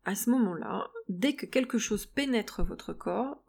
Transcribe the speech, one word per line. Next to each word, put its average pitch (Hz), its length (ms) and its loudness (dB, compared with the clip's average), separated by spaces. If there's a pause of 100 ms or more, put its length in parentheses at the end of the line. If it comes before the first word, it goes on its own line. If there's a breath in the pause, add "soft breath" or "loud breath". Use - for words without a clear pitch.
à 190 100 -2
ce 220 140 0
moment-là, 196 600 2 (200)
dès 208 260 2
que - 100 -8
quelque 254 320 2
chose 208 280 -2
pénètre 247 580 0
votre 170 300 0
corps, 214 560 -2